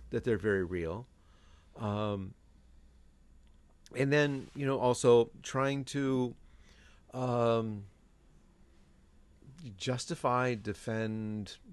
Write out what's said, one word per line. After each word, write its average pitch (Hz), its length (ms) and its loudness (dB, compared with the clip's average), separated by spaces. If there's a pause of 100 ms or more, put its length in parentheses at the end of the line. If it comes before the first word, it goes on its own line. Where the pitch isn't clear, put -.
(120)
that 117 120 -4
they're 113 140 0
very 95 260 2
real. 87 440 -4 (680)
Um, 104 560 -4 (1600)
and 139 180 2
then, 143 420 2
you 139 120 -6
know, 135 120 0
also 120 520 6 (100)
trying 139 440 -2
to, 131 480 0 (800)
um, 117 680 0 (1900)
justify, 123 800 0
defend, 107 1040 -6 (160)